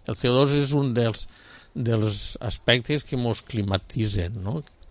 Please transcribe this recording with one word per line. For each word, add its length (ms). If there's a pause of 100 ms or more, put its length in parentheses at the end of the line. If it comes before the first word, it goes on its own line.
El 100
C 140
O 20
dos 220
és 180
un 220
dels, 340 (460)
dels 680
aspectes 640
que 120
mos 260
climatitzen, 1000
no? 200 (280)